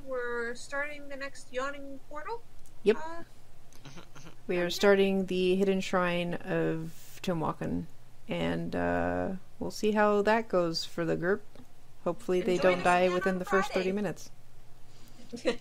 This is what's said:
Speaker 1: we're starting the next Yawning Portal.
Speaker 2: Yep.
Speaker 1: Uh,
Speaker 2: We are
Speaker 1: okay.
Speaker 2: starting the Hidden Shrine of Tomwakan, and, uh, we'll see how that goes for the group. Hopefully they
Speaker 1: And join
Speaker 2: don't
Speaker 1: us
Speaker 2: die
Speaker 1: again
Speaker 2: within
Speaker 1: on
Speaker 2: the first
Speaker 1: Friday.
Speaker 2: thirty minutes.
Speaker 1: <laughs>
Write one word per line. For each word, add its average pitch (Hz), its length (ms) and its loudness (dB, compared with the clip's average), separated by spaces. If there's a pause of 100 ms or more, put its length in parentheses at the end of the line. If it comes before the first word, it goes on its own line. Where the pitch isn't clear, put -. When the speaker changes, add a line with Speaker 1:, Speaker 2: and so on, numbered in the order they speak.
Speaker 1:
we're 240 500 -4
starting 285 520 -6
the 285 100 -6
next 277 360 -8
Yawning 277 460 -4 (100)
Portal. 339 320 -6 (420)
Speaker 2:
Yep. 214 140 6
Speaker 1:
Uh, - 260 -4 (1200)
Speaker 2:
We 185 100 0
are 175 80 2
Speaker 1:
okay. 175 40 0
Speaker 2:
starting 196 580 6
the 185 280 4
Hidden 196 260 4
Shrine 175 540 2
of 165 880 -2
Tomwakan, 160 600 -2 (440)
and, 170 460 0
uh, 175 560 0 (280)
we'll 175 120 -4
see 208 200 0
how 208 300 4
that 220 260 4
goes 170 380 2
for - 200 -4
the 165 120 2
group. 180 260 0 (640)
Hopefully 180 360 0
they 185 120 4
Speaker 1:
And 180 80 2
join 185 120 8
Speaker 2:
don't 180 60 0
Speaker 1:
us 180 60 -4
Speaker 2:
die 180 160 8
Speaker 1:
again 185 140 6
Speaker 2:
within 185 180 2
Speaker 1:
on 185 60 0
Speaker 2:
the 180 60 -4
first 190 280 2
Speaker 1:
Friday. 185 160 2
Speaker 2:
thirty - 40 0
minutes. 196 380 -2 (1000)
Speaker 1:
<laughs> - 140 -6 (160)